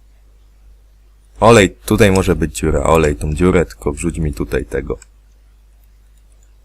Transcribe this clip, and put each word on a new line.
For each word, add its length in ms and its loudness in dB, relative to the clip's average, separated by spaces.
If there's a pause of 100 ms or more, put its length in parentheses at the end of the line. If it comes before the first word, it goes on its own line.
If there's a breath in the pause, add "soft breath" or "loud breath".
(1400)
Olej, 300 6
tutaj 420 0
może 240 0
być 200 -6
dziura, 260 -2
olej 340 2
tą 180 -6
dziurę, 320 2
tylko 260 -8
wrzuć 260 -6
mi 160 -4
tutaj 300 -6
tego. 340 -8 (1700)